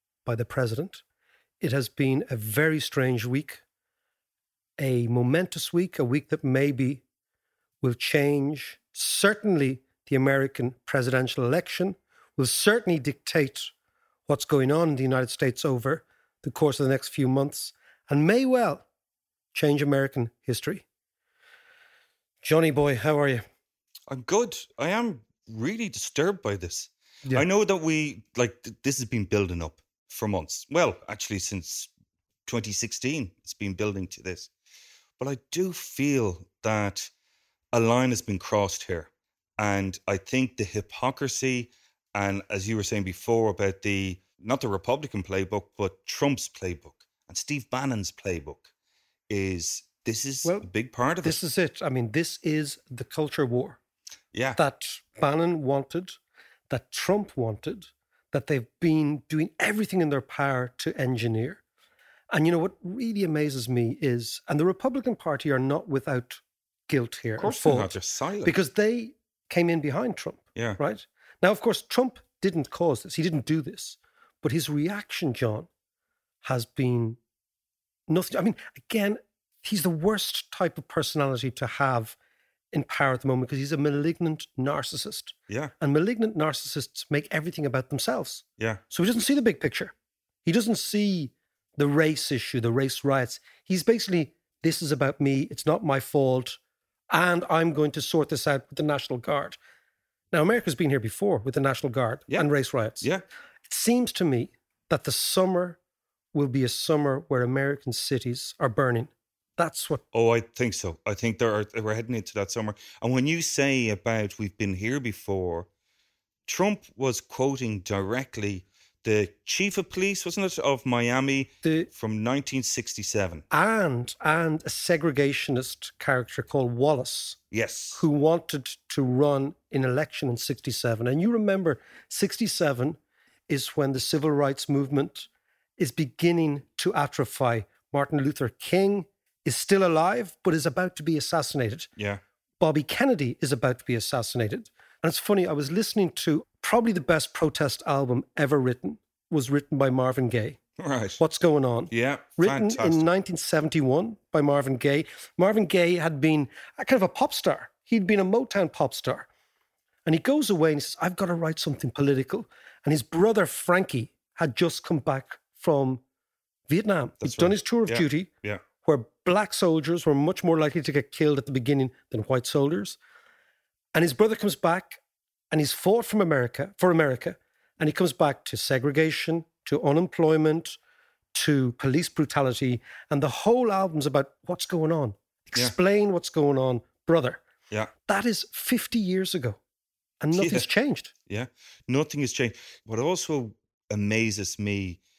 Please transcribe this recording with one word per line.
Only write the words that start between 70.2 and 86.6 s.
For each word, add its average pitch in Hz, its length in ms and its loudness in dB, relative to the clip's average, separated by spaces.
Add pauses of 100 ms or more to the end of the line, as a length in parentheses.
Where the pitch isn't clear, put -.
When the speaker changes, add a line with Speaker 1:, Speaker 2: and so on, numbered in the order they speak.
Speaker 2:
Yeah. 113 240 -4
Speaker 1:
right? 185 280 -4 (360)
Now, 185 80 6
of 208 100 0
course, 226 220 0
Trump - 360 0 (220)
didn't 170 300 0
cause 165 320 0
this. - 120 -14
He 165 80 -2
didn't 156 220 0
do 156 160 0
this. - 380 -12 (440)
But 113 100 0
his 151 160 -2
reaction, 156 640 -4
John, 120 360 -2 (760)
has 123 200 -2
been 120 540 -2 (880)
nothing. 175 300 0
I - 20 -2
mean, 175 160 0 (200)
again, 208 420 -2 (440)
he's 196 200 -2
the 180 80 2
worst 190 600 -2
type - 280 -2
of - 100 -16
personality 135 640 -2
to - 140 -6
have 123 500 0 (560)
in 143 120 -2
power 135 280 0
at 123 80 -2
the 135 80 -2
moment, 127 220 2
'cause 139 80 -4
he's 139 120 -4
a 160 60 -2
malignant 147 720 -2 (100)
narcissist. 139 760 -6 (120)
Speaker 2:
Yeah. 131 240 -6 (100)
Speaker 1:
And 143 120 2
malignant 214 440 2
narcissists - 760 -4